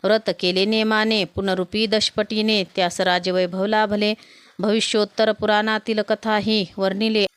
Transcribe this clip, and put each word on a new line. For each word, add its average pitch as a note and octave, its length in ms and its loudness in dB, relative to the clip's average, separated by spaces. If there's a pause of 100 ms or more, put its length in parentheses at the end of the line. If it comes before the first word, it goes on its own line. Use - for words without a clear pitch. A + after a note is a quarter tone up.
व्रत G#3 260 2 (100)
केले F3+ 240 2
नेमाने, A3 600 2
पुनरुपी F#3+ 600 -2
दशपटीने. G#3+ 760 0
त्यास F3 360 -2
राजवैभव F#3 640 0
लाभले. G#3+ 480 0 (440)
भविष्योत्तर G#3+ 760 0
पुराणातील G#3+ 760 0
कथा G#3+ 300 0
ही G3+ 280 0 (100)
वर्णिले. G3+ 500 0 (100)